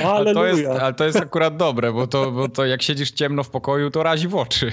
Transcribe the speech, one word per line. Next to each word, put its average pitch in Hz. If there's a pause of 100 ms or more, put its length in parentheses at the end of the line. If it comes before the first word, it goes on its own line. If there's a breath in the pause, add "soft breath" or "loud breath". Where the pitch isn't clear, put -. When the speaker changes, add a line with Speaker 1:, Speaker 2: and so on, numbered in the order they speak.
Speaker 1:
Ale 208
to 180
jest, 180
Speaker 2:
Halleluja. 131
Speaker 1:
ale 131
to 156
jest 156
akurat 160
dobre, 120
bo 123
to, 135
bo 131
to 135
jak 127
siedzisz 143
ciemno 143
w 127
pokoju, 143
to 160
razi 160
w 190
oczy. 123